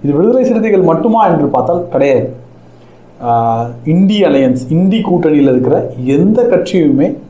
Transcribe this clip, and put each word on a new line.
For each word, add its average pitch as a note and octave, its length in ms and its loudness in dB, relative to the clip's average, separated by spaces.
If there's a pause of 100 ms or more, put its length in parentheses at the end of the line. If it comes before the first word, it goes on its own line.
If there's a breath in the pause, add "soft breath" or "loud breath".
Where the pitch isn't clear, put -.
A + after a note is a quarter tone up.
இது C#3+ 80 0
விடுதலை A3+ 320 2
சிறுத்தைகள் G#3+ 360 0
மட்டுமா G#3+ 460 2
என்று D#3 200 0
பார்த்தால் E3+ 440 -2
கிடையாது. - 420 0 (920 loud breath)
ஆ, A#2 440 -2 (180)
இண்டி F#3+ 380 0
அலையன்ஸ், C3+ 460 0
இண்டி F#3+ 320 0
கூட்டணியில் E3+ 300 0
இருக்கிற C#3 640 0 (120)
எந்த F#3 380 2
கட்சியுமே E3 720 0 (160)